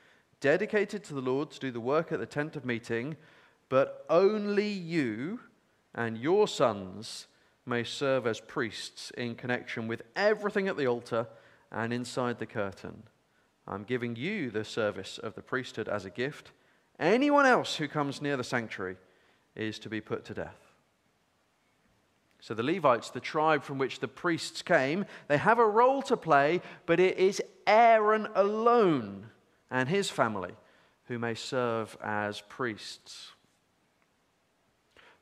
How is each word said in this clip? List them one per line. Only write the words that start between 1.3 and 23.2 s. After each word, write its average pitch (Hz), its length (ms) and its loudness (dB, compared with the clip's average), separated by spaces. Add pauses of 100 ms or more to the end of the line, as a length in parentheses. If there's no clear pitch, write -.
to - 80 -18
do 135 140 -6
the 117 80 -6
work 147 320 0
at 135 80 -2
the 113 60 -6
tent 147 280 -6
of 135 100 -10
meeting, 120 520 -4 (520)
but 135 400 2
only 202 600 4
you 165 720 -4 (520)
and 113 240 -4
your 175 300 2
sons 101 800 -2 (400)
may 120 160 0
serve 131 420 0
as 110 160 -2
priests - 720 -8
in 120 240 -6
connection 120 540 -4
with 113 120 -4 (140)
everything 208 540 0
at - 80 -4
the 143 100 0
altar 120 400 -2 (460)
and 117 200 -2
inside 123 460 -4
the 113 80 -6
curtain. 98 560 -8 (640)
I'm 98 160 -6
giving 120 320 -4
you 151 360 -6
the 104 140 -4
service 101 540 -4
of 107 160 -10
the 101 80 -16
priesthood 127 460 -6
as 95 160 -4
a 95 60 -12
gift. - 420 -8 (480)
Anyone 277 440 4
else 226 320 4
who 151 120 -2
comes 143 340 -2
near 143 140 -2
the 127 80 -2
sanctuary 104 520 -4 (600)
is 107 240 -6
to - 80 -14
be 107 120 -4
put - 260 -6
to 110 80 -10
death." 90 380 -12 (1700)
So - 140 -8
the 110 80 -2
Levites, 139 480 2
the 127 100 -8